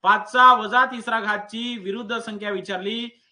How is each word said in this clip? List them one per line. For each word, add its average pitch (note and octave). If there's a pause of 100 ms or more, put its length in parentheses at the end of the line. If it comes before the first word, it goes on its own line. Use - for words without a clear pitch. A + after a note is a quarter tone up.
पाचचा G#3+
वजा A3
तिसरा A#3
घातची A3+
विरुद्ध G#3
संख्या G#3
विचारली, G3 (240)